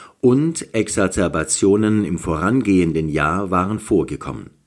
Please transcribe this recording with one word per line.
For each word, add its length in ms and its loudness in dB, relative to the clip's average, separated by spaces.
und 520 2
Exazerbationen 1300 0
im 160 -4
vorangehenden 880 0
Jahr 420 -2
waren 300 0
vorgekommen, 720 -4